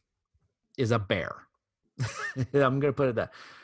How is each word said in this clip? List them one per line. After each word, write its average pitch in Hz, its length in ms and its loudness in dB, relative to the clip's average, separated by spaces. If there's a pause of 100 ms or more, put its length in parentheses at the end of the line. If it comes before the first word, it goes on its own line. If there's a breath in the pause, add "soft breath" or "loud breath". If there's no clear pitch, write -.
(800)
is 117 140 2
a 117 80 4
bear. 95 360 -2 (640)
<laughs> - 540 -4
I'm 139 260 4
gonna 143 140 2
put 135 160 2
it 117 60 -2
that. - 180 -2 (300 loud breath)